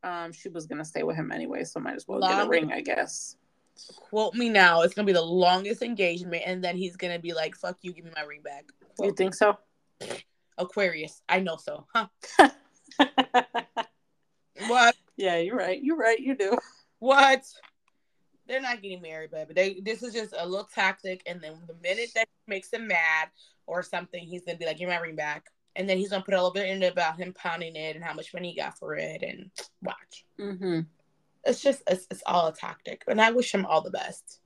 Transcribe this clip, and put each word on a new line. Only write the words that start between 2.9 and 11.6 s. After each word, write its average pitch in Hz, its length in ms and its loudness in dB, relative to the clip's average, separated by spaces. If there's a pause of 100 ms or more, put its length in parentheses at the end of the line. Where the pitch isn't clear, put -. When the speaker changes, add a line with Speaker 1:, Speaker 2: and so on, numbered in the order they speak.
Speaker 2:
Quote 208 380 -2
me 233 160 0
now. 175 320 8
It's 175 100 4
gonna 208 140 0
be 196 80 4
the 165 80 4
longest 185 600 4
engagement, 180 640 -2
and 185 180 -4
then 180 140 -2
he's 180 200 -4
gonna 175 240 -4
be 170 120 -8
like, 160 220 -4
"Fuck 180 260 -8
you, 180 140 -12
give 170 100 -20
me 165 100 -18
my 151 80 -8
ring 147 200 -14
back." 147 240 -14 (140)
Speaker 1:
You - 160 -20
Speaker 2:
Quote 196 200 -2
Speaker 1:
think 190 180 0
so? 208 220 4 (1040)
Speaker 2:
Aquarius. 175 680 -4
I 185 120 2
know 170 160 -4
so. 147 380 -12